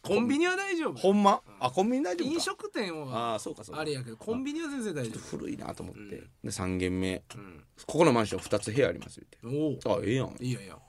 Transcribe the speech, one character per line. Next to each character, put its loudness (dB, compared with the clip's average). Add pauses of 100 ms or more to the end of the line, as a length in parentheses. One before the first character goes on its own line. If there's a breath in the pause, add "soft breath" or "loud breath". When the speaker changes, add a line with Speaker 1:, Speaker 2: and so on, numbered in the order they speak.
Speaker 1:
コ 2
ン 2
ビ 4
ニ 4
は 2
大 -2
丈 0
夫。 -8
Speaker 2:
ほ 6
ん 6
ま？ 6
Speaker 1:
う -20
ん。 -20
Speaker 2:
あ、 2
コ 2
ン 4
ビ 2
ニ 0
大 0
丈 -2
夫 -2
か。 0
Speaker 1:
飲 0
食 -4
店 -4
は、 -2
Speaker 2:
あ 0
ー、 -2
そ -6
う -8
か、 -14
そ -14
う -12
か。 -4
Speaker 1:
あ -2
れ -2
や -4
け -12
ど、 -12
コ -4
ン -2
ビ -4
ニ -4
は -4
全 -4
然 -4
大 -2
丈 -4
夫。 -10
Speaker 2:
ち -10
ょ -8
っ -16
と -16 (100)
古 -6
い -4
な -8
と -12
思 -10
っ -16
て。 -16
Speaker 1:
う -14
ん。 -14 (140)
Speaker 2:
で、 -6
三 0
軒 2
目。 -2 (100)
Speaker 1:
う -14
ん。 -18 (220)
Speaker 2:
こ -2
こ 10
の 10
マ 6
ン 2
シ -4
ョ -4
ン -6
二 0
つ -4
部 0
屋 6
あ 0
り -6
ま -12
す、 -16 (240)
言 -10
っ 0
て。 -8
Speaker 1:
お 4
う。 2
Speaker 2:
あ、 -2
え 2
え 4
や 0
ん。 -8
Speaker 1:
い -4
い -2
や -4
ん、 -12
い -14
い -14
や -14
ん。 -18 (100)